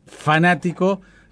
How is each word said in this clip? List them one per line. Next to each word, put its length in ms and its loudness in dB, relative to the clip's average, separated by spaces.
fanático. 960 -2